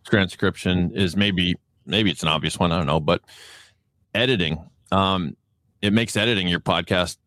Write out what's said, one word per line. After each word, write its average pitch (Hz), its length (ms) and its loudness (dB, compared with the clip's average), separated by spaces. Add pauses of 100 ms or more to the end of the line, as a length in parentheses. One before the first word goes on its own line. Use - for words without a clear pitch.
transcription 92 920 0
is 92 220 -2
maybe, 92 380 0 (320)
maybe 101 240 0
it's - 120 -6
an 80 60 -2
obvious 78 300 -2
one, 87 140 2
I 85 60 0
don't 80 80 -2
know, 78 140 0
but 87 200 0 (920)
editing. 95 500 -2 (260)
Um, 95 460 0 (440)
it 101 120 0
makes 113 240 0
editing 104 320 0
your 87 120 0
podcast 87 680 -2